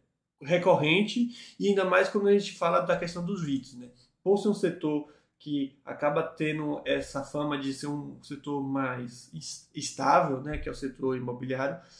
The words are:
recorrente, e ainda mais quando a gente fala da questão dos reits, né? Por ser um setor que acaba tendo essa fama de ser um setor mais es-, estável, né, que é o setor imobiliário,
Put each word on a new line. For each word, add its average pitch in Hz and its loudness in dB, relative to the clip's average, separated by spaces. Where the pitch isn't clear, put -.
recorrente, 175 2
e 190 2
ainda 190 4
mais 185 4
quando 202 2
a 202 8
gente 202 2
fala 175 2
da 175 2
questão 175 -6
dos 185 -4
reits, 135 -4
né? 123 -16
Por 196 4
ser 202 2
um 208 4
setor 151 -2
que 143 -4
acaba 147 0
tendo 151 -4
essa 139 -2
fama 147 -4
de 135 -4
ser 147 -8
um 143 -8
setor 143 -6
mais 131 -4
es-, - -14
estável, 139 2
né, 151 -6
que - -6
é 135 -6
o - -8
setor 131 -4
imobiliário, 127 -4